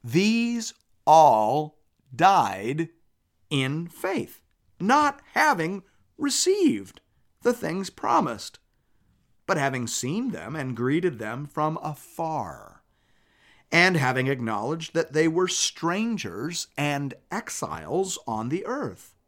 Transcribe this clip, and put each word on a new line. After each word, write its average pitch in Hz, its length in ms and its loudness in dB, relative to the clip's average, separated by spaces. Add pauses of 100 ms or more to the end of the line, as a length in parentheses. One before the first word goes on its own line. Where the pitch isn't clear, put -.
These 220 720 2 (320)
all 147 720 6 (360)
died 143 720 2 (640)
in 147 380 -2
faith, - 520 -6 (400)
not 277 400 2 (140)
having 196 480 0 (340)
received 277 840 0 (420)
the 240 100 2
things 185 360 -4
promised, 202 720 -2 (880)
but 185 100 0
having 131 300 -2
seen 196 460 -4
them 98 240 -10
and 131 200 -6
greeted 139 420 0
them 117 280 -8
from 156 360 -4
afar, 147 1000 -8 (880)
and 175 260 6
having 131 300 2
acknowledged 127 680 -4
that 160 200 -2
they 160 160 4
were 180 200 0
strangers 175 1160 -4 (100)
and 143 380 -2 (160)
exiles 165 960 -4
on 113 220 -4
the 170 180 -4
earth. 233 480 -8 (140)